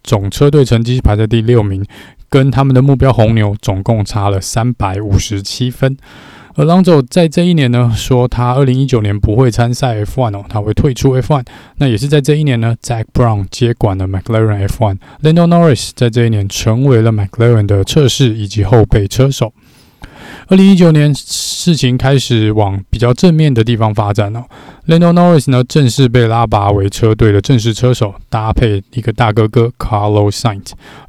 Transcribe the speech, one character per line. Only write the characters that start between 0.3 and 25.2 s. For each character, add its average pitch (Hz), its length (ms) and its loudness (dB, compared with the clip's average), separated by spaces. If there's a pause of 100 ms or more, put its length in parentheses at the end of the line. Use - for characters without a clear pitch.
车 143 200 0
队 143 140 4
成 117 180 0
绩 123 180 -2
排 - 140 2
在 110 120 0
第 113 140 0
六 113 220 2
名， 98 220 -4 (440)
跟 135 220 2
他 131 140 0
们 135 100 2
的 131 80 4
目 139 140 2
标 131 160 2
红 110 240 2
牛 104 260 0
总 95 220 -4
共 110 200 -2
差 101 240 -4
了 98 120 -2
三 117 340 -4
百 98 260 -6
五 104 160 -2
十 98 240 -4
七 123 300 -6
分。 135 260 -4 (600)
Alonso 160 520 4
在 170 200 0
这 175 160 -2
一 180 100 2
年 135 160 2
呢， 120 240 0
说 123 320 0
他 123 280 -2
二 139 100 2
零 127 160 0
一 139 60 0
九 123 140 0
年 104 200 -2
不 104 160 2
会 131 120 2
参 120 240 0
赛 117 280 -4
F 107 200 -6
one 107 160 -2
哦， 101 120 -14
他 110 120 -6
会 104 140 -4
退 143 180 0
出 135 200 0
F 127 200 -2
one。 131 120 -2 (320)
那 147 100 0
也 117 100 2
是 131 120 -4
在 147 120 2
这 147 140 0
一 151 80 0
年 131 180 0
呢， 113 220 -2
Zac 113 300 -6
Brown 107 380 0
接 120 240 -2
管 98 220 -2
了 95 120 -4
McLarenF 104 600 -2 (100)
one。 98 200 -2 (240)
Lando 165 240 2
Norris 170 480 2
在 120 160 0
这 117 160 0
一 113 40 0
年 101 180 -2
成 113 380 -2
为 123 140 4
了 113 120 2
McLaren 110 540 0
的 98 180 0
测 143 240 2
试 120 260 0
以 104 140 -6
及 101 160 -2
后 107 220 4
备 104 200 0
车 131 240 0
手。 113 220 -6 (960)
二 190 80 4
零 190 140 6
一 190 60 6
九 170 160 6
年 147 220 2
事 - 600 -4
情 127 220 0
开 139 200 0
始 110 340 0
往 98 360 -2
比 - 100 -4
较 120 140 0
正 175 220 2
面 156 180 2
的 113 100 0
地 117 140 0
方 107 180 -2
发 104 180 -2
展 104 220 -2
哦。 120 100 -10 (420)
Lando 170 260 4
Norris 175 380 4